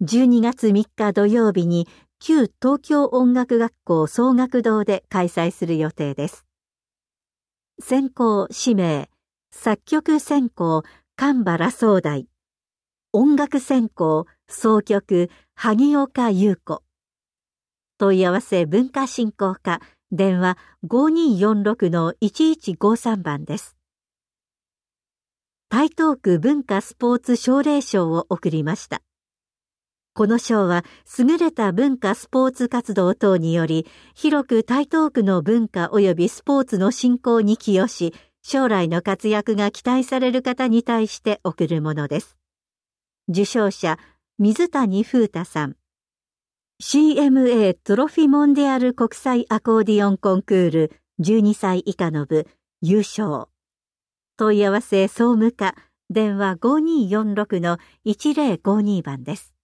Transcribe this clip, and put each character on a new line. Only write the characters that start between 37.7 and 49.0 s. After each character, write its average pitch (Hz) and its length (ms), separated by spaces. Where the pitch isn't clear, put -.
与 190 120
し、 170 260
将 269 260
来 185 220
の 170 120
活 202 280
躍 214 260
が 208 160
期 - 100
待 254 220
さ 262 160
れ 254 140
る 254 80
方 254 260
に 226 160
対 226 240
し - 140
て - 240
贈 165 220
る 160 140
も 156 120
の 147 160
で 147 100
す。 - 180
受 190 160
賞 202 260
者、 160 260
水 220 280
谷 220 380
風 233 220
太 175 180
さ 151 220
ん。 143 100
シ 302 320
ー 294 80
エ 285 80
ム 262 180
エ 220 220
ー 175 120
ト 208 140
ロ 277 120
フ 320 160
ィ 294 40
モ 294 180
ン 285 80
デ 285 100
ィ 269 100
ア 262 40
ル 247 160
国 226 200